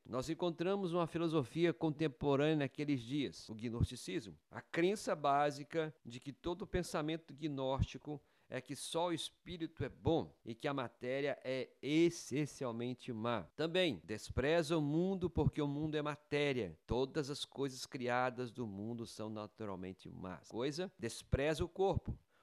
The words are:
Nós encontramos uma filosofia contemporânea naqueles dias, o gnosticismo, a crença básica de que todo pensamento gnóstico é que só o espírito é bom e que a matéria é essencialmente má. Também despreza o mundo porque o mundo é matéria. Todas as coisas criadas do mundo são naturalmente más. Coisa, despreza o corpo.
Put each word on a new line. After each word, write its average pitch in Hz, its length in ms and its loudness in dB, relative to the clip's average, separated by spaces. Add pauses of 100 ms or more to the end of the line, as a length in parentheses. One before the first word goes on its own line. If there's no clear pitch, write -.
Nós 127 240 -2
encontramos 175 640 0
uma 175 120 4
filosofia 165 680 2
contemporânea 151 840 2
naqueles 147 460 0
dias, 120 480 -2
o 110 40 -6
gnosticismo, 117 840 -2 (140)
a 113 120 -10
crença 190 520 2
básica 147 800 2 (100)
de 120 140 -10
que 139 140 -10
todo 175 340 -4
pensamento 160 680 -2
gnóstico 135 840 0 (280)
é 127 120 -6
que 135 160 -10
só 170 320 -2
o 175 40 0
espírito 160 720 -6
é 127 40 -4
bom 135 440 0 (120)
e 113 100 -8
que 147 140 -4
a 143 60 0
matéria 131 680 -2
é 131 260 -2 (140)
essencialmente 135 1300 0
má. 113 300 0 (140)
Também 165 480 2
despreza 143 720 2
o - 20 4
mundo 175 480 2
porque 151 320 2
o 147 60 2
mundo 151 300 -2
é 151 60 0
matéria. 143 840 0
Todas 135 420 0
as 143 160 -6
coisas 131 420 -4
criadas 123 680 0
do 117 120 -4
mundo 110 400 -6
são 107 240 -8
naturalmente 98 800 -8
más. 90 400 -10
Coisa, 143 480 -4
despreza 143 680 0
o 170 40 -6
corpo. - 480 0 (260)